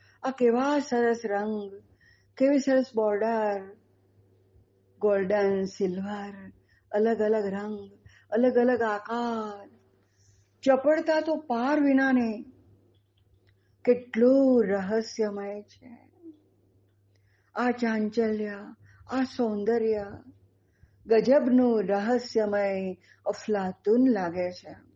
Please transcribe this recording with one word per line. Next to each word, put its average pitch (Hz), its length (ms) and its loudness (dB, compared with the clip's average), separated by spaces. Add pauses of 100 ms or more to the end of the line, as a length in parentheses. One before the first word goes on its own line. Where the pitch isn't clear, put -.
(220)
આ 262 80 -4
કેવા 254 480 2
સરસ 233 460 0
રંગ, 202 460 -4 (680)
કેવી 277 220 4
સરસ 262 360 0
બોર્ડર, 214 680 0 (1400)
ગોલ્ડન, 196 640 2
સિલ્વર, 196 680 -6 (580)
અલગ 214 280 2
અલગ 214 260 0
રંગ, 202 320 -6 (540)
અલગ 240 240 2
અલગ 240 260 2
આકાર. 220 840 -6 (920)
ચપળતા 311 580 2
તો 311 160 -2
પાર 277 440 -2
વિનાની. 269 640 2 (1400)
કેટલું 247 800 4
રહસ્યમય 208 960 -4
છે - 300 -20 (1600)
આ 247 160 0
ચાંચલ્ય, 214 880 -2 (520)
આ 262 140 -2
સૌંદર્ય. 220 840 -2 (1000)
ગજબનું 240 800 4
રહસ્યમય 202 1120 -2 (300)
અફલાતુન 208 840 0
લાગે 180 440 -2
છે. 180 220 -18 (220)